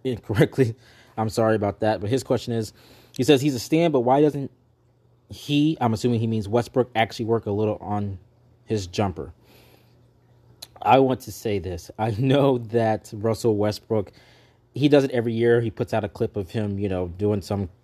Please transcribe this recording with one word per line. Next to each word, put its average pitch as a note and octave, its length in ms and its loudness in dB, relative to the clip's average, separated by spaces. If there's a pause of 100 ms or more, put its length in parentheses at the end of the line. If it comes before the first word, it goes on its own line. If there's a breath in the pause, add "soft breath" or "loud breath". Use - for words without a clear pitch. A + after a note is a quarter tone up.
incorrectly, A#2 720 0 (220 soft breath)
<laughs> - 200 -20
I'm A2 120 -2
sorry A2 260 2
about G2+ 260 -2
that. G#2+ 200 0
But G2+ 100 -6
his B2 140 -2
question B2 280 -2
is, A2+ 200 -6 (440 loud breath)
he C3 60 -2
says C3+ 180 6
he's C#3+ 140 0
a A#2+ 60 -4
stan, D#3+ 320 0
but C3+ 80 2
why B2+ 200 4
doesn't D3 300 0 (800)
he, D3 520 0
I'm A#2 140 2
assuming A#2+ 240 0
he A#2 80 -2
means A2 220 -4
Westbrook, A#2+ 480 0
actually A2+ 300 -2
work A2+ 200 -2
a G#2 60 -4
little G#2+ 280 -2
on G2+ 380 -6 (460)
his G#2 240 -4
jumper? G2 440 -4 (1500 soft breath)
I A#2 160 6
want C3 220 2
to G#2+ 120 -14
say G#2 280 -4
this. F2 360 -10
I A2 140 -2
<laughs> G2+ 80 -4
know C3+ 400 2
that A2+ 560 -2
Russell A2 420 0
Westbrook, G#2 540 -2 (640 soft breath)
he C#3 140 2
does C#3 160 8
it C3+ 80 -4
every A#2+ 200 -2
year. A#2 280 4
He A2+ 100 -2
puts - 240 -6
out G#2+ 80 0
a G#2 60 -6
clip - 280 -6
of G2 140 -6
him, G2+ 300 -4
you G2+ 80 -2
know, F2+ 180 -2
doing G2+ 340 -2
some G2 300 -4 (140)